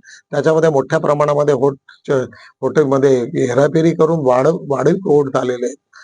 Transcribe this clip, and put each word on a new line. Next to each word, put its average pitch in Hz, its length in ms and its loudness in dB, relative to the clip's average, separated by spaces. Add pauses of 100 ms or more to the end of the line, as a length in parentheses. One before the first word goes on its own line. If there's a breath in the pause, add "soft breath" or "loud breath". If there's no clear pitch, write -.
(320 loud breath)
त्याच्यामध्ये 156 380 0
मोठ्या 143 300 0
प्रमाणामध्ये 147 560 0
होट-, 139 560 -4 (500 loud breath)
हॉटेलमध्ये 135 600 2
हेराफेरी 139 680 0
करून 165 340 0
वाढ-, 131 440 0
वाढीव 139 260 0 (100)
वोट 147 280 0
झालेले 123 320 -4
आहेत. 127 120 -6 (260 loud breath)